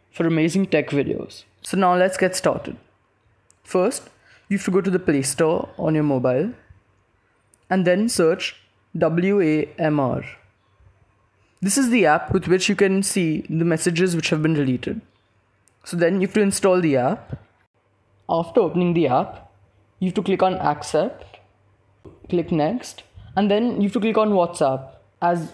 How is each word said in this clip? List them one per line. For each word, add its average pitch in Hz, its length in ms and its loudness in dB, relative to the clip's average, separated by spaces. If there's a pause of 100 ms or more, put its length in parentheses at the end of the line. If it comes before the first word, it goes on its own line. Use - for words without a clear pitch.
(120)
for 170 160 -2
amazing 165 380 0
tech 151 240 0
videos. - 560 -4 (160)
So - 160 -6
now 180 180 4
let's 185 220 2
get 185 180 0
started. - 400 -4 (880)
First, 196 460 -2 (400)
you 196 80 0
have - 80 -10
to 196 60 -2
go 190 100 2
to 190 100 -2
the 180 80 2
Play 143 220 0
Store 160 560 0
on 160 180 0
your 151 80 2
mobile 135 480 0 (1200)
and 180 180 2
then 196 220 2
search - 480 0 (400)
W 170 420 2
A 156 380 0
M 156 200 0
R. 131 280 -2 (1400)
This 202 160 -2
is 262 120 2
the 226 160 4
app 151 280 2
with 175 160 0
which 185 180 2
you 202 80 2
can 190 260 2
see 170 480 -2
the 160 140 0
messages 170 500 0
which 160 160 -2
have 156 120 0
been 156 140 2
deleted. 131 440 -2 (880)
So - 100 -8
then 170 240 2
you 180 80 0
have 180 60 -6
to 214 80 2
install 196 400 2
the 147 160 2
app. 135 400 -2 (920)
After 170 300 0
opening 175 340 2
the 160 140 2
app, - 380 -2 (560)
you 185 60 0
have 180 80 -4
to 208 80 -2
click 196 180 0
on 190 120 2
accept, 151 840 -4 (880)
click 170 240 -2
next, 165 500 -4 (320)
and 202 160 2
then 214 300 0
you 202 80 2
have - 20 -6
to 233 80 -2
click 214 180 0
on 214 120 2
WhatsApp, 160 600 0 (300)
as 170 320 -2